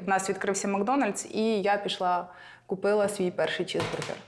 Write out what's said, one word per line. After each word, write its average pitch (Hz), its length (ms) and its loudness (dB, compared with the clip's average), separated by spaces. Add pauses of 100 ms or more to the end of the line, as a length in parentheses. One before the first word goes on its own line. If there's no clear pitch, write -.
в 190 40 -2
нас 190 200 2
відкрився 196 380 -2
Макдональдс, 202 640 0
і 220 300 2
я 202 160 2
пішла, 180 500 0 (380)
купила 202 420 2
свій 190 240 0
перший 165 340 0
чізбургер. - 500 -4 (120)